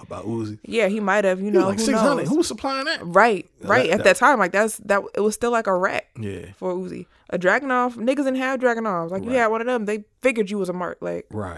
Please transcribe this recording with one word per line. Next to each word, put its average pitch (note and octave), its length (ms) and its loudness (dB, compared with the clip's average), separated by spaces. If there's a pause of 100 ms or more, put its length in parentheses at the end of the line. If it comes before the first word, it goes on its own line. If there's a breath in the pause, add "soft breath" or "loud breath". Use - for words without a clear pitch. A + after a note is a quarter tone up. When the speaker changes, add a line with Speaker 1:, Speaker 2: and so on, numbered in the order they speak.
Speaker 1:
About - 240 -14
Uzi. A2 380 -6
Speaker 2:
Yeah, G#3+ 260 0
he G#3+ 100 -2
might G3+ 240 2
have, F#3 160 2
you F#3+ 60 -6
Speaker 1:
He G#3 60 -2
Speaker 2:
know, F#3+ 180 4
Speaker 1:
like, G3+ 100 -2
Speaker 2:
who A3+ 60 0
Speaker 1:
"Six A3 120 2
hundred? A#3 260 2
Speaker 2:
knows? C#3 60 -4
Speaker 1:
Who B3+ 80 2
was E4 100 2
supplying C4+ 380 -4
that?" D#4 160 -4
Speaker 2:
Right, F#3+ 480 2 (120)
Speaker 1:
That, F#3+ 80 -10
Speaker 2:
right. A3+ 220 4
At F#3+ 80 2
Speaker 1:
that - 40 -2
Speaker 2:
that F#3 140 8
time, B3+ 220 4
like, F3+ 120 0
that's, G#3+ 280 0
that, G3+ 220 0 (120)
it - 80 -2
was G#3+ 140 0
still A#3+ 160 -2
like A3+ 160 0
a F#3+ 100 2
rat - 280 -2 (140)
Speaker 1:
Yeah. F#2+ 280 -8 (100)
Speaker 2:
for F#3 160 -4
Uzi. F3+ 320 -8 (240 soft breath)
A F3 100 -4
Dragunov, B3 560 2
niggas A#3 220 0
didn't C4+ 180 0
have C4 240 -2
Dragunovs. A3+ 520 0
Like, G3 120 -4
you A3 60 -6
Speaker 1:
Right. B3+ 80 2
Speaker 2:
had A#3 100 4
one A3+ 140 0
of A#3 60 -4
them, B3 180 0
they G#3 180 -4 (180)
figured A3 300 2
you G#3 60 -2
was F#3 100 -2
a F3+ 60 -4
mark. F3+ 260 -6
Like, F3 320 -8
Speaker 1:
Right, F#2+ 260 -8